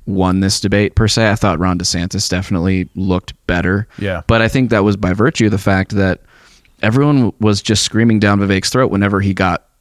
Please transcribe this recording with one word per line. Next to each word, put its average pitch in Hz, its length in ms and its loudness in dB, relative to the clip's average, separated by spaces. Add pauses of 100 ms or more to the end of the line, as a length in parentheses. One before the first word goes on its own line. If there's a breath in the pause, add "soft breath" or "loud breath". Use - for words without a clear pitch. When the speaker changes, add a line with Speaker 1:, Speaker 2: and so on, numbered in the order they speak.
Speaker 1:
won 92 360 0
this 98 200 0
debate 101 360 0
per 110 120 2
se. 113 220 2
I 101 40 0
thought 92 240 0
Ron 90 200 0
DeSantis 87 500 -4
definitely 92 640 -2
looked 92 380 -2 (140)
better. 90 420 -2 (100)
Speaker 2:
Yeah. 92 280 -6
Speaker 1:
But 113 160 2
I 113 60 2
think 131 200 0
that 107 160 2
was 104 140 2
by 92 160 -2
virtue 110 320 2
of 101 60 2
the 98 60 0
fact 95 380 -2
that 95 240 0 (600 soft breath)
everyone 131 580 2
was 107 220 0
just - 220 0
screaming 110 340 2
down 101 200 2
Vivek's 98 300 0
throat 127 220 0
whenever 98 320 0
he 98 100 0
got 92 320 -2 (160)